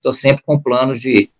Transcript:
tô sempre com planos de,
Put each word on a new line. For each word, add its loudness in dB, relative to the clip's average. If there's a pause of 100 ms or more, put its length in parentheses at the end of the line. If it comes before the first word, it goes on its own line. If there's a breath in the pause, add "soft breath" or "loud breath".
tô -2
sempre 0
com 0
planos -2
de, 0